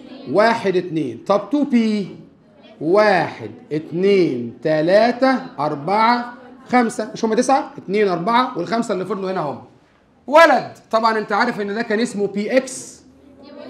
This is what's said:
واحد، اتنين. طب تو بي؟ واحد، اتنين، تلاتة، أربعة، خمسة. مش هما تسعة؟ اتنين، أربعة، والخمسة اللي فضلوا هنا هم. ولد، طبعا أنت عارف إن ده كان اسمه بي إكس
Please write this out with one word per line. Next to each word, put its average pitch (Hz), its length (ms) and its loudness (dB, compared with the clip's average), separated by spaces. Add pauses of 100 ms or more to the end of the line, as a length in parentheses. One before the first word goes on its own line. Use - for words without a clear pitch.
(320)
واحد، 196 440 2
اتنين. 151 500 -4
طب 202 240 0
تو 285 140 0
بي؟ 220 520 0 (640)
واحد، 165 720 2 (220)
اتنين، 156 920 0
تلاتة، 220 760 2 (200)
أربعة، 196 760 0 (340)
خمسة. 233 440 0
مش - 120 -4
هما 220 100 0
تسعة؟ 269 440 0
اتنين، 202 300 0
أربعة، 226 500 0
والخمسة 220 360 -4
اللي 185 100 -4
فضلوا 185 260 -6
هنا 185 100 -4
هم. 131 220 -6 (640)
ولد، 285 460 6 (180)
طبعا 220 280 2
أنت 214 140 -4
عارف 214 280 -2
إن 202 140 -4
ده 226 80 -4
كان 220 180 -2
اسمه 202 260 -2
بي 208 300 -2
إكس - 460 -6 (680)